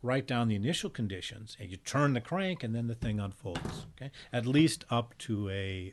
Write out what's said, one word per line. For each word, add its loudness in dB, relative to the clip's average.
write 2
down 2
the 4
initial 0
conditions, -6
and -10
you -8
turn 2
the 2
crank, -2
and -2
then 0
the -2
thing 0
unfolds, -6
okay? -12
At 0
least 6
up 0
to -2
a, -4